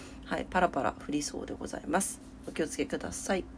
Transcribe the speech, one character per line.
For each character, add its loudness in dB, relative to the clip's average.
は 0
い、 -4
パ 4
ラ 8
パ 0
ラ 2
降 -2
り 2
そ -4
う -4
で -4
ご -4
ざ -6
い -8
ま 6
す。 0
お -4
気 2
を 2
つ -4
け 2
く 0
だ -4
さ 2
い。 2